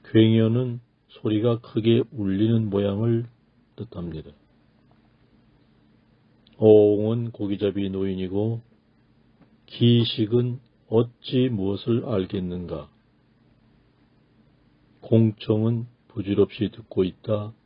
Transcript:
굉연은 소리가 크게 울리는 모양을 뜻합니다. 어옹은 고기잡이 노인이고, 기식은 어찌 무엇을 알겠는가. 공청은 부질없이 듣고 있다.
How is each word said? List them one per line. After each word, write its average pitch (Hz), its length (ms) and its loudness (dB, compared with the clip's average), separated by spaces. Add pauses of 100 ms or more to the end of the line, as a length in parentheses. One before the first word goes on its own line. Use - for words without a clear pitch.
굉연은 113 720 2 (280)
소리가 113 520 -2
크게 117 520 0
울리는 107 580 0
모양을 101 560 0 (500)
뜻합니다. 80 560 -12 (2250)
어옹은 107 760 6
고기잡이 101 580 -4
노인이고, 95 720 -4 (1040)
기식은 120 920 0 (280)
어찌 123 640 -2
무엇을 101 560 -4
알겠는가. 90 840 -6 (2000)
공청은 113 840 0 (200)
부질없이 98 640 -2
듣고 - 320 -6
있다. 104 500 -6 (120)